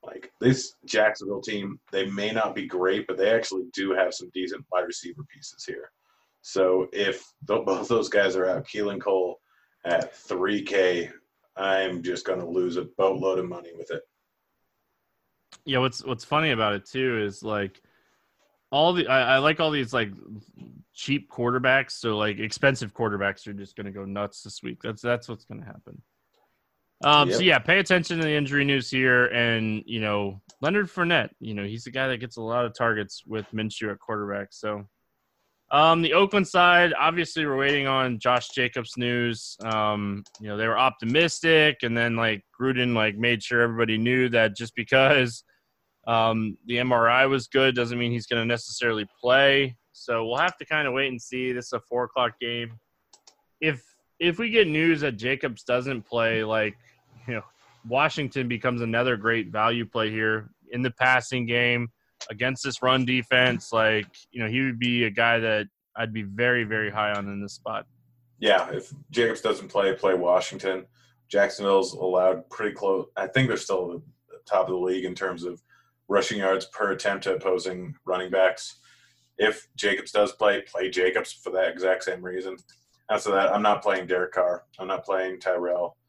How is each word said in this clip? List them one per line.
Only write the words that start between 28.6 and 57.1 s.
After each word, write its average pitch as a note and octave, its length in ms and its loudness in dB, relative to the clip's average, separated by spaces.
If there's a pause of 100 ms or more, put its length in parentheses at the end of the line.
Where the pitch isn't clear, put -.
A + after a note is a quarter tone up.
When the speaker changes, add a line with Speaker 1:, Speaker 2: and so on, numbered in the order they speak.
Speaker 2:
news C#3 260 0
here. B2+ 360 4
And, A2+ 600 0
you A2+ 140 -6
know, G#2 400 -2 (200)
Leonard F#3 280 0
Fournette, E3+ 420 0 (100)
you A2+ 120 -10
know, G2+ 120 -6
he's A2 200 -10
the B2 60 -16
guy C3 180 -2
that B2+ 100 -2
gets A#2 180 -12
a A2+ 60 -10
lot A#2 220 -2
of A2+ 100 -6
targets G#2+ 520 -2
with A2 260 -8
Minshew A2 380 -4
at G2 80 -8
quarterback. G2+ 540 -8
So, G#2 320 -8 (880)
um, D#3+ 300 6
the D#3 100 0
Oakland G3 340 4
side, F3 520 6
obviously D#3+ 480 0
we're C#3 100 0
waiting C#3 300 2
on C3 320 0
Josh B2 300 2
Jacobs B2 480 -4
news. A#2+ 680 -2
Um, G#2 600 -2 (160)
you G#2+ 80 -12
know, G#2 80 -6
they A2 120 -2
were A2 100 2
optimistic, D3+ 1040 4
and A#2 140 -2
then, A#2 200 0
like, A2 280 0 (160)
Gruden, B2 340 0
like, G#2+ 220 2
made A#2 260 0
sure A#2+ 200 2
everybody A2+ 340 2
knew B2 340 2
that A2 260 4
just A#2 180 -10
because, C3 720 4 (600)
um, A2+ 600 2
the A#2+ 140 -2
M B2+ 120 0
R A#2 160 4
I B2+ 180 6
was C3+ 200 0
good C3 300 2
doesn't A#2+ 220 -2
mean A#2+ 120 0
he's A#2 160 -4
gonna A#2 180 -2
necessarily A#2 600 -2 (140)
play. C3+ 560 4 (160)
So A2+ 340 -4
we'll A#2+ 120 -2
have F3 180 0
to C#3+ 80 -16
kinda D3+ 260 -2
wait C3+ 180 -2
and B2 140 -8
see. B2+ 300 -6
This B2 140 -6
is - 80 -10
a A2+ 60 -4
four B2 240 -4
o'clock A#2 360 -2
game. A#2 400 -8 (800)
If, D3+ 240 -2 (340)
if E3+ 200 0
we A3+ 120 -4
get A3 160 6
news D#3 360 2
that C3 160 -2
Jacobs B2+ 440 -4
doesn't B2+ 400 -2
play, A2+ 400 0
like, G#2+ 340 0 (520)